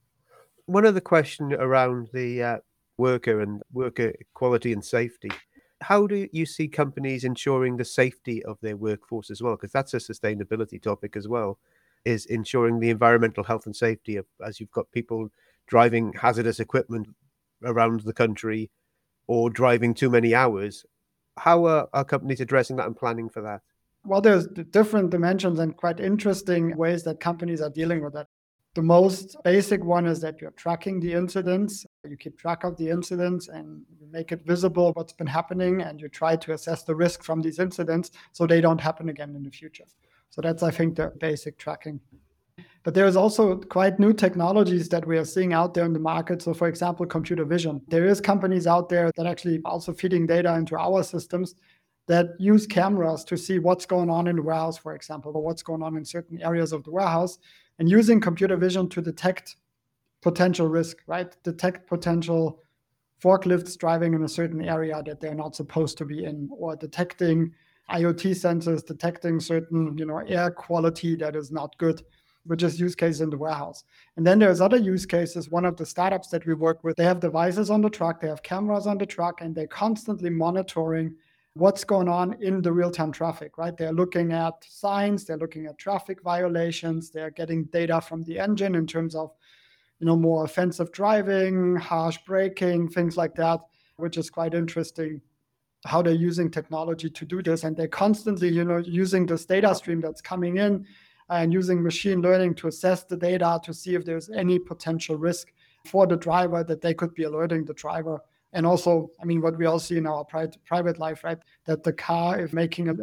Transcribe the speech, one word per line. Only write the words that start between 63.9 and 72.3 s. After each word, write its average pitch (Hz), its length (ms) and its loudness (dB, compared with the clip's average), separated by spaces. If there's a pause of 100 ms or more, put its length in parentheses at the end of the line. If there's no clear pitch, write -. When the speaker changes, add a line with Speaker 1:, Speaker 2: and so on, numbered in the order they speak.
Speaker 2:
in 160 100 0
a 151 40 -4
certain 165 340 -4
area 160 420 -4
that 151 160 -12
they're 151 140 -8
not 151 220 -10
supposed 151 420 -4
to 160 60 -6
be 147 200 -8
in, 151 280 -8
or 170 240 -8
detecting 165 760 0 (360)
I 170 160 0
O 170 80 4
T 170 180 -2
sensors, 170 540 0
detecting 170 560 -4
certain, 165 560 -2
you 156 80 -6
know, 156 140 -8
air 175 320 -2
quality 165 640 -2
that 151 180 -6
is 147 160 -8
not 147 280 -8
good, 165 240 0 (420)